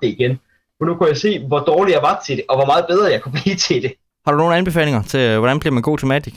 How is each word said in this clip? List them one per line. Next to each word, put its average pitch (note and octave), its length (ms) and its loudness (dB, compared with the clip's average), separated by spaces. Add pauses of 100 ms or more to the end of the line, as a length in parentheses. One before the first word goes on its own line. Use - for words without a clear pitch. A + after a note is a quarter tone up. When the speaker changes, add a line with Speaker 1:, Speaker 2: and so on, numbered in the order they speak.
Speaker 1:
det B2+ 60 -2
igen. B2 320 -2 (380)
For D#3 80 -4
nu E3+ 100 -2
kunne E3+ 140 2
jeg D3 80 0
se, G#3 300 -2
hvor C#3+ 120 0
dårlig F3 340 2
jeg C#3 80 2
var E3 240 0
til C3+ 120 -4
det, - 120 -8
og C3 80 2
hvor C#3 80 2
meget D#3+ 220 2
bedre F#3 240 2
jeg A#2 100 0
kunne C3+ 220 -8
blive G3 120 0
til C#3+ 280 -2
det. B2+ 100 -6 (320)
Speaker 2:
Har D3+ 60 2
du D3 60 2
nogle E3+ 180 2
anbefalinger D#3+ 480 0
til, - 160 -2
øh, A2 200 2
hvordan B2+ 200 2
bliver D3 140 -2
man B2 100 0
god D3+ 140 0
til C3+ 100 -4
Magic? C3+ 300 -2